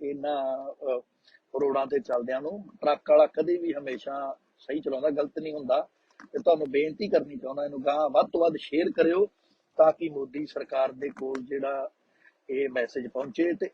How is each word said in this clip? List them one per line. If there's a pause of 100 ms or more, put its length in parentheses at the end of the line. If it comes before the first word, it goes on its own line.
ਇਹਨਾਂ,
ਅਹ, (600)
ਰੋਡਾਂ
'ਤੇ
ਚੱਲਦਿਆਂ
ਨੂੰ। (160)
ਟਰੱਕ
ਵਾਲਾ
ਕਦੇ
ਵੀ
ਹਮੇਸ਼ਾ (220)
ਸਹੀ
ਚਲਾਉਂਦਾ,
ਗਲਤ
ਨਹੀਂ
ਹੁੰਦਾ। (460)
ਤੇ
ਤੁਹਾਨੂੰ
ਬੇਨਤੀ
ਕਰਨੀ
ਚਾਹੁੰਦਾ,
ਇਹਨੂੰ
ਗਾਂਹ
ਵੱਧ
ਤੋਂ
ਵੱਧ
ਸ਼ੇਅਰ
ਕਰਿਓ (520)
ਤਾਂ
ਕਿ
ਮੋਦੀ
ਸਰਕਾਰ
ਦੇ
ਕੋਲ
ਜਿਹੜਾ (600)
ਇਹ
ਮੈਸੇਜ
ਪਹੁੰਚੇ
ਤੇ